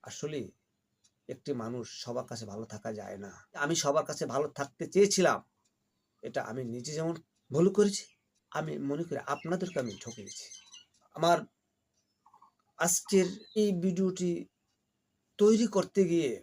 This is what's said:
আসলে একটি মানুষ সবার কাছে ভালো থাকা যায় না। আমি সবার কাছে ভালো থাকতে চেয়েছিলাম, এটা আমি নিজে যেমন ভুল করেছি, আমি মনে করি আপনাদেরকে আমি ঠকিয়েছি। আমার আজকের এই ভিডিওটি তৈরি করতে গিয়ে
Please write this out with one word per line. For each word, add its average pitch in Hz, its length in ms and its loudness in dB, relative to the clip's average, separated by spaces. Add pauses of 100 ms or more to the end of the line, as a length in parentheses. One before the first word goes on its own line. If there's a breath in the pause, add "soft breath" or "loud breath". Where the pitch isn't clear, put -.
(100)
আসলে 147 300 -8 (920)
একটি 131 180 -10 (120)
মানুষ 113 240 -8 (180)
সবার 123 260 -6
কাছে 113 220 -10
ভালো 110 200 -10
থাকা 110 180 -8 (100)
যায় 101 240 -10
না। 98 60 -12 (340)
আমি 160 100 0 (100)
সবার 147 260 2
কাছে 151 140 -6 (100)
ভালো 143 120 0 (120)
থাকতে 143 260 -6 (100)
চেয়েছিলাম, 185 440 6 (880)
এটা 127 120 -4 (100)
আমি 131 120 -6 (120)
নিজে 123 240 -10
যেমন 165 160 -2 (400)
ভুল 165 120 6 (100)
করেছি, 202 280 4 (540)
আমি 156 140 -4 (180)
মনে 147 160 -2
করি 151 120 -6 (160)
আপনাদেরকে 175 480 -4
আমি 117 100 -6 (100)
ঠকিয়েছি। 104 440 -14 (720)
আমার 165 200 4 (1500)
আজকের 185 420 4 (340)
এই 208 100 4 (140)
ভিডিওটি 180 460 0 (1080)
তৈরি 220 280 8 (100)
করতে 185 240 2 (100)
গিয়ে 165 220 4 (100)